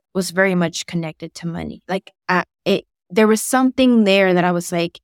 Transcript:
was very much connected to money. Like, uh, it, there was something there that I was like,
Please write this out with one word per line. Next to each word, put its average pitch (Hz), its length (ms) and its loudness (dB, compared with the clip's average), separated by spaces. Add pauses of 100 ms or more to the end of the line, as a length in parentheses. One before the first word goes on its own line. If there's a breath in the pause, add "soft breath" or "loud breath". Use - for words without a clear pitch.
(140)
was 180 160 -4
very 190 240 0
much 170 320 -2
connected 165 480 -10
to - 120 -12
money. 165 420 -10
Like, 196 240 -8 (160)
uh, 180 160 -2 (200)
it, 190 200 0 (260)
there 220 160 4
was 220 160 2
something 254 640 2
there 190 300 4
that 175 100 2
I 180 80 0
was 175 200 -6
like, 170 300 -4